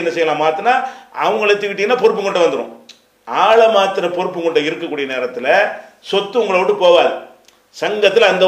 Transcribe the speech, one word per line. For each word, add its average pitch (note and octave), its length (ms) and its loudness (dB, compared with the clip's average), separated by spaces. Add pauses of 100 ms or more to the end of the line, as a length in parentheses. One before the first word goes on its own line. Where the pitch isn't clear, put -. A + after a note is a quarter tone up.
என்ன E3+ 140 -2
செய்யலாம், D#3 280 -2
மாத்துனா D#3+ 300 0 (500)
அவங்கள G#3 300 0
தூக்கிட்டீங்கன்னா G3 500 -2
பொறுப்பு G3+ 200 0
கொண்டு F3+ 220 0
வந்துரும். A#2+ 260 -4 (560)
ஆளை G#3+ 480 4
மாத்துற F#3+ 300 0 (100)
பொறுப்பு F3+ 260 -6
கொண்டு D#3+ 280 0
இருக்கக்கூடிய D3 440 -6
நேரத்துல B2 360 -4 (600)
சொத்து G3+ 300 -2
உங்களை F#3+ 180 0
விட்டு G3+ 160 0 (100)
போகாது. E3+ 280 4 (640)
சங்கத்துல G3+ 560 2
அந்த F#3 140 2